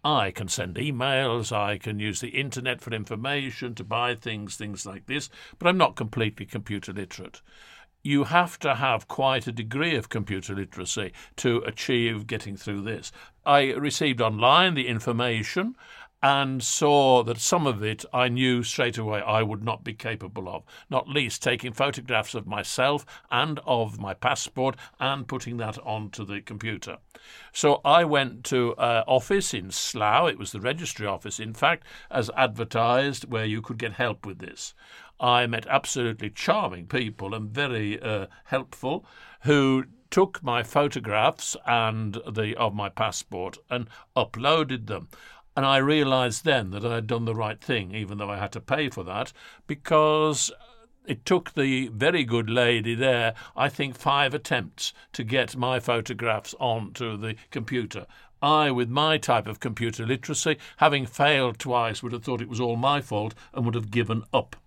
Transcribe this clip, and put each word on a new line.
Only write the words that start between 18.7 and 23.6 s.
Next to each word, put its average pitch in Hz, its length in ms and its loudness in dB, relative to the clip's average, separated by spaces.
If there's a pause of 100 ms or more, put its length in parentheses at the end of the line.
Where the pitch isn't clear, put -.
away 107 240 -4
I 107 220 2
would 107 220 -4
not 113 180 -4
be 113 100 -10
capable 101 560 -10
of, 107 140 -10 (260)
not 131 200 -2
least 139 340 -2
taking 123 300 0
photographs 123 640 -2
of 104 100 -8
myself 131 580 0 (280)
and 143 340 0